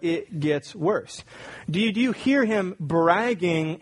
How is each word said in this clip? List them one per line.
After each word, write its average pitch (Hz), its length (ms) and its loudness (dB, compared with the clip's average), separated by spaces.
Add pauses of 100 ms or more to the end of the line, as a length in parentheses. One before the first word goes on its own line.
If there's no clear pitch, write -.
It 165 380 -4
gets 147 340 -2
worse. 175 500 -2 (460)
Do 160 100 0
you, 220 120 2
do 208 100 0
you 254 100 2
hear 269 320 2
him 202 360 0
bragging 165 1040 2